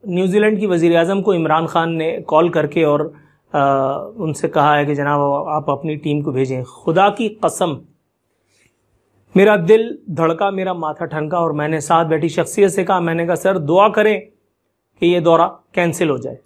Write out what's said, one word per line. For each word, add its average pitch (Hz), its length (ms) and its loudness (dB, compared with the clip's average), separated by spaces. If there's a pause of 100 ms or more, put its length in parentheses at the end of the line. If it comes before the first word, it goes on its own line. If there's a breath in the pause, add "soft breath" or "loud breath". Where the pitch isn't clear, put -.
न्यूजीलैंड 190 500 0
की 214 60 -2
वजीर 170 320 2
आजम 190 240 0
को 180 120 0
इमरान 160 340 0
खान 165 240 -2
ने 160 300 -4
कॉल 160 280 2
करके 160 340 0
और, 147 300 0 (420 soft breath)
आ, 139 400 2
उनसे 160 520 -8
कहा 151 280 2
है 147 100 0
कि 147 100 -2
जनाब, 143 540 0
आप 151 200 -4
अपनी 151 260 -4
टीम 147 260 -4
को 151 100 -6
भेजें। 131 320 -4
खुदा 180 460 0
की 208 200 -4 (160)
कसम, 160 360 -4 (1600)
मेरा 208 200 6
दिल 220 400 2 (120)
धड़का, 165 420 0
मेरा 190 220 -4
माथा 160 320 -6
ठनका 156 340 -4
और 165 120 0
मैंने 151 300 -2
साथ 165 240 2
बैठी 160 240 0
शख्सियत 180 420 0
से 190 120 -2
कहा, 185 160 0
मैंने 170 260 -2
कहा, 175 100 0
"सर, 190 220 -2
दुआ 175 320 4
करें 208 320 0 (760)
कि 175 140 2
ये 175 80 0
दौरा 165 260 4
कैंसिल 175 600 -2
हो 131 80 0
जाए।" 120 280 -10